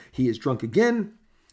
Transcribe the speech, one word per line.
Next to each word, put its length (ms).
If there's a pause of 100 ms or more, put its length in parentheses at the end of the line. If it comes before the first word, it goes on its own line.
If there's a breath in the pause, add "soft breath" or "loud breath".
(120)
"He 160
is 100
drunk 240
again, 520 (380 soft breath)